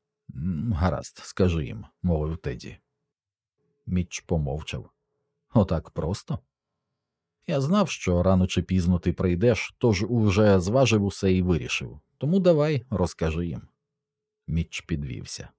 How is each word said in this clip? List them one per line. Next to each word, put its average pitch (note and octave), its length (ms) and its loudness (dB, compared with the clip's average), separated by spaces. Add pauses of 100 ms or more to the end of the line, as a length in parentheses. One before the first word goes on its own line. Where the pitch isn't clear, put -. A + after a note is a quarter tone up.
(360)
"М, F2 380 -4
гаразд, D#2 500 -2
скажи E2 420 0
їм", — A1+ 200 -12 (180)
мовив D#2+ 340 0
Теді. - 400 -10 (1080)
Мітч F2+ 340 -4
помовчав. D2+ 720 -6 (640)
"Отак F#2 360 2
просто?" - 500 -6 (1080)
"Я D3 140 -2
знав, F3 280 2
що F2 340 0
рано F#2 240 4
чи - 140 -2
пізно F2+ 380 2
ти E2+ 140 0
прийдеш, F2+ 640 0
тож G#2 260 2
уже G#2+ 560 4
зважив A2 440 2
усе G2 300 0
і F#2 80 2
вирішив. C#2+ 580 -2 (180)
Тому E3 220 0
давай, D#3 500 2
розкажи E2+ 580 -2
їм". D2+ 140 -8 (840)
Мітч D#2+ 340 -4
підвівся. C#2+ 760 -10